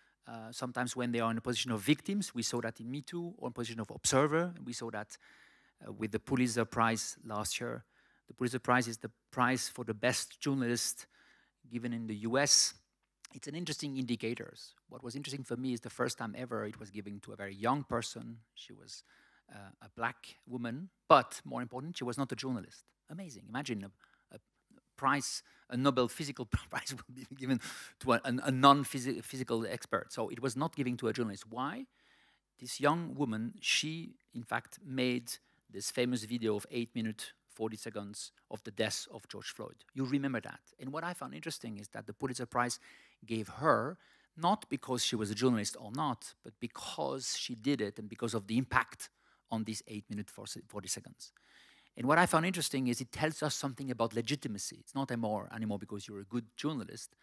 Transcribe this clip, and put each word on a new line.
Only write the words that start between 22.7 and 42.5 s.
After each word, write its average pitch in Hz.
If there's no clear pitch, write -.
Amazing. 160
Imagine 117
a, -
a -
prize, 139
a 123
Nobel 127
Physical 139
<laughs> -
Prize -
would -
be 131
given 131
to 127
a, 117
a, 123
a 143
non-physical 131
expert. -
So -
it 117
was 123
not 151
given 127
to 117
a 113
journalist. 107
Why? 147
This -
young 147
woman, 113
she, -
in 120
fact, -
made 127
this 101
famous 123
video 113
of 104
eight 120
minutes, 110
forty 110
seconds 104
of -
the -
death -
of -
George -
Floyd. -
You 135
remember 135
that. -
And 135
what 156
I 175
found 135
interesting 147
is 104
that 110
the 104
Pulitzer 127
Prize 120